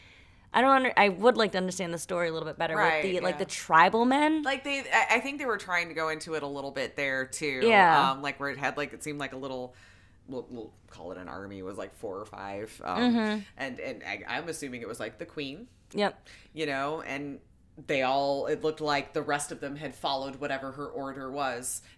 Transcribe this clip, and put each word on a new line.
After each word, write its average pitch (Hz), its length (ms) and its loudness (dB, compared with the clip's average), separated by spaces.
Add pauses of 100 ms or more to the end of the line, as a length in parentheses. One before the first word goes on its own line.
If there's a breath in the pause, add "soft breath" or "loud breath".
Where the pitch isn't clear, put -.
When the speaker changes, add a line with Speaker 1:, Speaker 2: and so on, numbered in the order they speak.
(540 soft breath)
Speaker 1:
I 220 80 6
don't 269 80 8
under-, 262 260 6
I 202 140 8
would 196 260 4
like 220 160 2
to 196 60 0
understand 180 340 -2
the 170 60 -4
story 175 300 -2
a 160 40 -4
little 160 160 -6
bit 151 80 -8
better 160 200 0
Speaker 2:
Right, 165 280 4
Speaker 1:
with 190 80 0
the, 180 80 0
like, 180 140 0
Speaker 2:
yeah. 147 60 -10
Speaker 1:
the 190 60 -2
tribal 185 600 6
men. 302 360 4
Speaker 2:
Like, 269 220 -2
they, 277 160 -2
I, 220 360 4
I 254 40 4
think 277 180 -6
they 285 60 -4
were 220 140 -2
trying 175 300 -2
to 165 60 -10
go 160 140 0
into 156 260 -4
it 151 80 -2
a 143 40 -4
little 139 240 -6
bit 131 260 -4
there 131 300 -2
too. 135 380 -4
Speaker 1:
Yeah. 170 480 8
Speaker 2:
Um, 139 100 -6
like, 139 180 -6
where 139 100 -4
it 123 80 -8
had, 135 200 -2
like, 143 160 -4
it - 80 -16
seemed 147 160 -8
like 135 160 -6
a - 20 -12
little, 127 380 -8 (540 soft breath)
we'll, 123 200 -10
we'll 120 240 -12 (160)
call 87 240 -12
it 87 60 -12
an 90 100 -12
army, 98 340 -12
was, 98 140 -10
like, 98 200 -10
four 98 220 -8
or 107 60 -10
five. 98 600 -10
Um, 131 160 -2 (140)
Speaker 1:
Mm-hmm. 214 260 0 (180)
Speaker 2:
and, 127 220 -8
and 120 260 -10
I, 101 220 -8
I'm 147 200 -6
assuming 131 320 -8
it 110 80 -10
was, 113 120 -10
like, 110 180 -10
the - 80 -12
queen. 151 400 -10 (260)
Speaker 1:
Yep. - 340 -2 (280 loud breath)
Speaker 2:
You 156 120 -4
know, 143 360 -4
and 143 360 -8 (480)
they 139 160 2
all, 139 440 2
it 151 160 0
looked 156 180 0
like 143 320 0
the 151 100 -2
rest 147 300 -2
of 123 80 -12
them 143 160 -8
had 147 180 -10
followed 135 420 -4
whatever 135 360 -6
her 143 140 -10
order 135 440 -8
was. 131 520 -4 (160 soft breath)